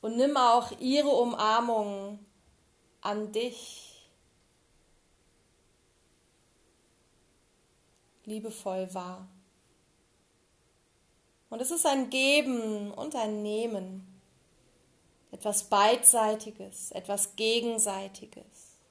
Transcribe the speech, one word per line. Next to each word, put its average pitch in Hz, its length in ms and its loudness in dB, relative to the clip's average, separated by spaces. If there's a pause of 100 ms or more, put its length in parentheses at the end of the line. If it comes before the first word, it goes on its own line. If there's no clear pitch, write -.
Und 226 160 -4
nimm 277 200 2
auch 240 420 4
ihre 277 320 2
Umarmung 214 1120 0 (760)
an 208 320 -6
dich - 760 -8 (4000)
liebevoll 214 720 -8
wahr. 185 320 -12 (2250)
Und 226 100 -10
es 254 100 0
ist 330 160 2
ein 269 240 2
Geben 247 840 2
und 302 240 -8
ein 214 260 -4
Nehmen, 208 640 -6 (1200)
etwas 208 340 -2
Beidseitiges, 214 1300 4
etwas 202 440 -4
Gegenseitiges. 220 1400 -4 (140)